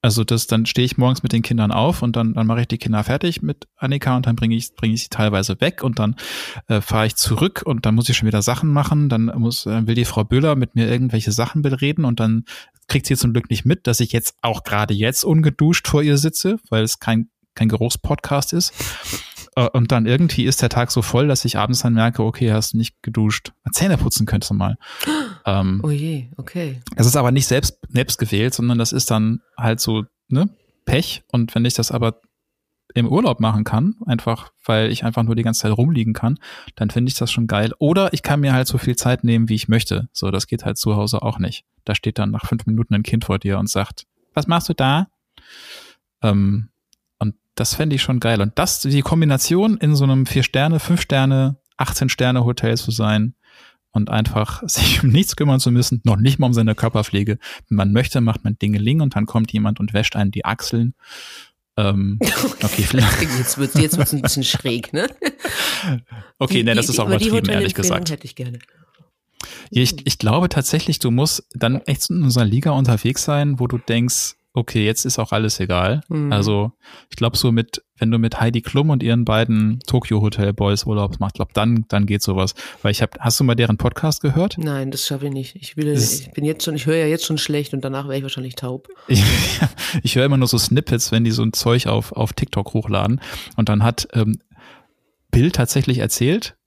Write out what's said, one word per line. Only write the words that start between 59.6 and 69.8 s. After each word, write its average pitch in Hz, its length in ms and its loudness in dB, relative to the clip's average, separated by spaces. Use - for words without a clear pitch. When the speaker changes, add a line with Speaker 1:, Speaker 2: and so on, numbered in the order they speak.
Speaker 1:
und 104 140 -2
wäscht 104 220 0
einen 101 160 2
die - 140 -6
Achseln. 117 480 0
Ähm, 101 440 0
Speaker 2:
<laughs> - 420 -2
Speaker 1:
okay, 104 200 0
vielleicht 110 380 2
Speaker 2:
Jetzt 123 200 -2
wird's, 135 220 -2
jetzt 156 180 2
wird's 147 160 0
ein 139 80 -2
bisschen 135 220 -2
schräg, 120 500 -4
ne? 180 140 -2
Speaker 1:
Okay, 135 220 -2
Speaker 2:
Die, 117 40 0
Speaker 1:
ne, 113 120 2
das 113 120 0
Speaker 2:
die, - 60 -2
Speaker 1:
ist - 60 0
auch 110 80 0
Speaker 2:
über - 100 2
die 104 120 2
Speaker 1:
übertrieben, 220 240 0
ehrlich 190 200 0
Speaker 2:
Hotelempfehlung - 300 -2
Speaker 1:
gesagt. 160 80 -6
Speaker 2:
hätte 147 140 -10
ich - 100 -18
gerne. 123 240 -10
Speaker 1:
Ja, 120 100 2